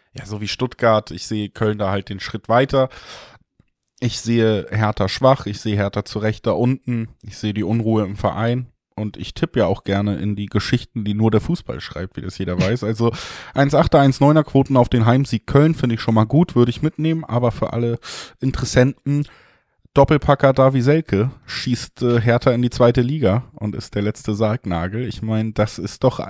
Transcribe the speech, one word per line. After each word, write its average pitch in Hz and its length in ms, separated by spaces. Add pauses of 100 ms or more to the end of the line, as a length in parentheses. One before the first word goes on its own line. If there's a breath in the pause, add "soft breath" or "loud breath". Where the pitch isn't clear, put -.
(140 soft breath)
ja, - 120
so 104 160
wie 104 60
Stuttgart, 113 640
ich 87 140
sehe 107 220
Köln 107 300
da 98 120
halt 98 200
den 98 100
Schritt - 300
weiter. 131 400 (1120 loud breath)
Ich 120 200
sehe 113 500
Hertha 104 380
schwach, 135 380
ich 101 140
sehe 107 140
Hertha 101 300
zu - 160
Recht 107 260
da 110 60
unten, 120 560 (120)
ich - 160
sehe 107 160
die 101 120
Unruhe 110 400
im 98 100
Verein 113 540 (260)
und 107 220
ich - 180
tippe - 240
ja 104 80
auch 95 160
gerne 101 360
in 101 180
die 104 100
Geschichten, - 580
die 101 100
nur 110 180
der 110 80
Fußball - 400
schreibt, - 360
wie - 40
das - 180
jeder 90 220
weiß. 104 240
Also 113 280 (420 loud breath)
eins 139 200
achter, 151 240
eins 139 220
neuner 147 240
Quoten 135 320
auf 123 120
den 113 160
Heimsieg 123 440
Köln 156 260
finde 120 220
ich - 40
schon 113 140
mal 110 120
gut, 143 280
würde 120 160
ich - 100
mitnehmen, 160 440
aber 117 260
für - 220
alle 117 260 (420 loud breath)
Interessenten, 135 840 (680 soft breath)
Doppelpacker 143 580
Davy 131 280
Selke 131 520 (140)
schießt, - 560
äh, 120 180
Hertha 120 320
in 120 100
die 120 80
zweite 120 300
Liga 123 540
und 107 200
ist - 220
der 104 60
letzte 107 320
Sargnagel. 104 760
Ich - 140
mein, 110 320
das - 260
ist - 240
doch - 260